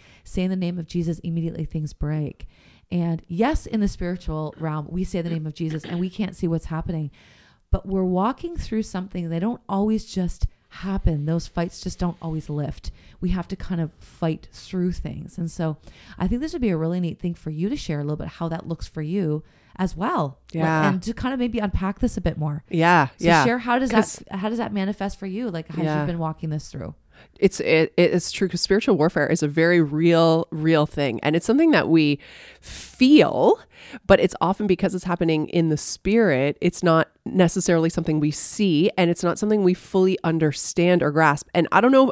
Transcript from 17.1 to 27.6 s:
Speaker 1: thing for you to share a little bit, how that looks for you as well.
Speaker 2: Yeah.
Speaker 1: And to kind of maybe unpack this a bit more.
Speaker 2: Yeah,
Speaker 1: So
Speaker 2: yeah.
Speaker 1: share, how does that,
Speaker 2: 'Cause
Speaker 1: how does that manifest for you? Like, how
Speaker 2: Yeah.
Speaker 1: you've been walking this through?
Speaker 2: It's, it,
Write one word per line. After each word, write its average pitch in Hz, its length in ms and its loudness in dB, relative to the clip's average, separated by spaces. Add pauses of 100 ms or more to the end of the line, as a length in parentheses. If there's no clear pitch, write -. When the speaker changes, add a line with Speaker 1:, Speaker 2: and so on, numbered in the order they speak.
Speaker 1:
thing 170 160 -6
for - 160 -10
you 165 180 -4
to 285 60 -4
share 147 240 -6
a 147 40 -4
little 151 140 -4
bit, - 100 -10
how 165 220 -8
that 165 180 -8
looks - 200 -8
for 156 160 -10
you 156 400 -2 (340)
as 185 180 -2
well. 185 440 -4 (120)
Speaker 2:
Yeah. 160 380 0
Speaker 1:
And 190 140 -2
to 233 100 -6
kind 247 180 -4
of 262 80 -4
maybe 240 200 -2
unpack 196 400 -4
this - 180 -2
a 185 40 -4
bit 160 180 -2
more. 151 320 -4
Speaker 2:
Yeah, 165 380 4 (100)
Speaker 1:
So 165 60 -2
Speaker 2:
yeah. 165 200 6
Speaker 1:
share, 240 140 2
how 240 180 0
does 254 140 0
that, 220 60 2
Speaker 2:
'Cause - 340 0
Speaker 1:
how 196 180 -6
does 233 80 -4
that 208 160 -4
manifest 196 460 -4
for 196 80 -10
you? 208 240 -6
Like, 165 160 -8
how 160 160 -6
Speaker 2:
Yeah. 151 160 0
Speaker 1:
you've 147 80 -2
been 170 100 -4
walking 160 320 -6
this 151 200 -6
through? 98 260 -12 (440)
Speaker 2:
It's, - 200 2
it, 160 360 2